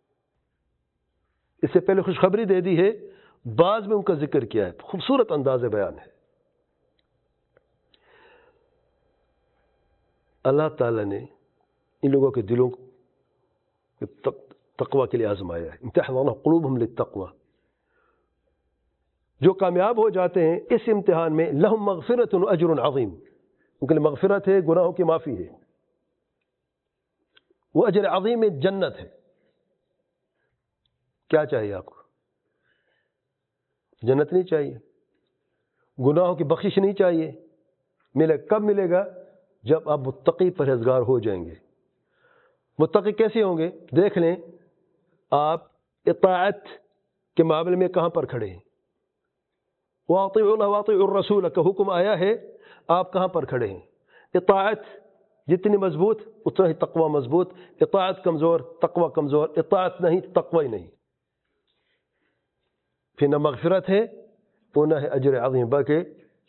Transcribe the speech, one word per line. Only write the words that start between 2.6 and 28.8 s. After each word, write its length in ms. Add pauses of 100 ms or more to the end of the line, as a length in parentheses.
دی 200
ہے، 100 (640)
بعض 320
میں 80
ان 60
کا 120
ذکر 320
کیا 200
ہے، 60 (100)
خوبصورت 500
انداز 320
بیان 360
ہے۔ 60 (4000)
اللہ 340
تعالیٰ 280
نے 200 (760)
ان 80
لوگوں 200
کے 100
دلوں 280
کو 1400
تق-، 500 (200)
تقوی 320
کے 100
لیے 100
آزمایا 360
ہے۔ 200
امتحن 340
اللہ 140
قلوبہم 460
للتقوی۔ 500 (2250)
جو 120
کامیاب 440
ہو 120
جاتے 400
ہیں 100 (100)
اس 180
امتحان 480
میں، 160
لہم 320
مغفرۃ 500
و 160
اجر 320
عظیم، 280 (720)
ان 60
کے 60
لیے 100
مغفرت 440
ہے، 120
گناہوں 320
کی 120
معافی 340
ہے، 120 (2250)
وہ 120
اجر 200
عظیم 360 (160)
جنت 400